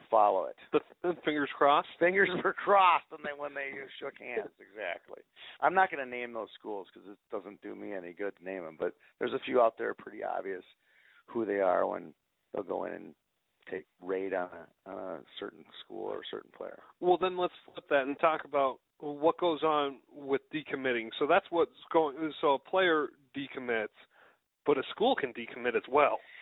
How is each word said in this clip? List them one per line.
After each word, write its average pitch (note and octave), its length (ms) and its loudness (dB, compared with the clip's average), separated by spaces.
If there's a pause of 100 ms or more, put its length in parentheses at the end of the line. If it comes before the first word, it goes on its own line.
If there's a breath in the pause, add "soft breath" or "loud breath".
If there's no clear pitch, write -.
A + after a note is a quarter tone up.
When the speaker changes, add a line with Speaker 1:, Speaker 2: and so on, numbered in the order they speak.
(100)
Speaker 1:
follow G2+ 360 6
it. A#1+ 100 -12 (160)
Speaker 2:
The D3+ 80 4 (280)
f-, E3+ 160 0
fingers D3+ 320 0
crossed? D3 320 4 (120)
Speaker 1:
Fingers F#3 280 4 (140)
were F#3 100 0
crossed F#3 580 6
when D#3 120 -16
they, D3+ 160 -8
when C#3+ 160 -10
they C#3 160 -6 (300)
shook C3+ 180 -10
hands, B2 300 -8 (100)
exactly. G2 640 -10 (380 loud breath)
I'm D#3 140 2
not F#3 160 4
gonna C#3 160 -6
name A#2+ 260 -8
those G#2+ 160 -8 (100)
schools G2+ 340 -8
'cause G2 160 -20
it G2+ 100 -18 (120)
doesn't G2 320 -10
do G2+ 140 -12
me G#2 160 -10
any F2 200 -10
good G2 240 -6
to - 80 -20
name F#2 220 -8
'em, D#2 120 -14
but F2 160 -2 (240 soft breath)
there's A#2+ 160 -4
a C3+ 60 -4
few B2+ 200 2
out A2+ 180 4
there A2 160 -4
pretty G#2+ 300 -12
obvious F#2 400 -8 (640 soft breath)
who A2+ 180 -4
they G2+ 160 0
are F#2 260 4
when F2+ 260 -8 (400)
they'll G#2 120 -4
go F#2 220 -4
in F2+ 80 -8
and F2 200 -14 (560)
take F#2 160 -8 (140)
raid F#2+ 340 -4
on F2+ 140 -2 (380)
a, G2 40 -14
on G2 80 -12
a F#2 220 -10 (180)
certain G#2 260 -12 (200)
school - 260 -10
or G#2 80 -6
a - 120 -12
certain - 260 -12
player. - 240 -12 (180)
Speaker 2:
Well, F3 200 4
then F#3 180 -2
let's F3+ 180 -2 (180)
flip - 180 -16
that C#3 180 4
and C#3+ 100 -4
talk D#3+ 260 2
about C3+ 360 0 (180)
what D3 400 2
goes E3 240 0
on D3 360 0 (140)
with C#3 280 -2 (120)
decommitting. C3 580 -4 (100)
So D3 80 2
that's F3+ 220 4
what's E3 200 2 (220)
going, D#3 480 2
so C#3+ 140 4
a C3 40 2
player E3 520 2 (260)
decommits, A#2+ 580 -4 (720 soft breath)
but C#3+ 120 4
a B2+ 120 -2
school A#3+ 240 2
can B2 180 -2
decommit A#2+ 440 -4
as G2+ 120 -2
well. B2+ 300 4 (240 loud breath)